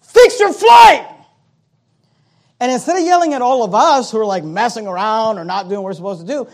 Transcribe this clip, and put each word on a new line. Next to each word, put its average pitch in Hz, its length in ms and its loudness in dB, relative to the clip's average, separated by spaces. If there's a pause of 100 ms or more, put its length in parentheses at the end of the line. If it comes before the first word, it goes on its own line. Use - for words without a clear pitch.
Fix - 380 2
your 403 120 2
flight! 466 540 6 (1500)
And 247 120 -2
instead 254 260 -4
of 349 60 -2
yelling 349 300 0
at 262 80 -6
all 247 200 0
of 190 120 -6
us 269 360 2
who 220 80 -6
are, 220 80 -2
like, 190 160 -4
messing 202 440 -8
around 214 520 -4
or 170 60 -12
not 180 240 -8
doing 202 140 -8
what 190 80 -10
we're - 20 -8
supposed 180 280 -12
to 170 60 -18
do 262 280 -8